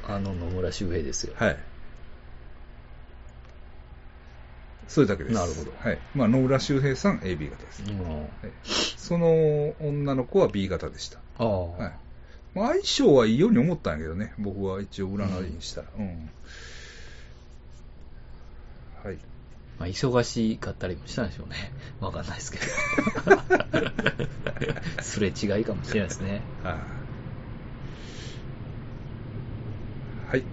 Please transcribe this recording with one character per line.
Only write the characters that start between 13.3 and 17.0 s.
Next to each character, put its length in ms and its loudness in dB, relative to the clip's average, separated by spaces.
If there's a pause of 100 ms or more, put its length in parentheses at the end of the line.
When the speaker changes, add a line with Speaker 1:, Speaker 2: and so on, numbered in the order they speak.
Speaker 2:
い 40 4
よ 80 8
う 40 8
に 60 10
思 160 6
っ 40 0
た 140 -2
ん 20 0
や 60 -2
け 80 -4
ど 80 -4
ね。 220 -4
僕 260 -2
は 180 0
一 220 -4
応 140 -2
占 320 0
い 20 -6
に 100 -8
し 120 -8
た 80 -6
ら。 60 -12 (100)
Speaker 1:
う 40 -2
ん。 40 0
Speaker 2:
う 20 -2
ん。 220 -8 (2750)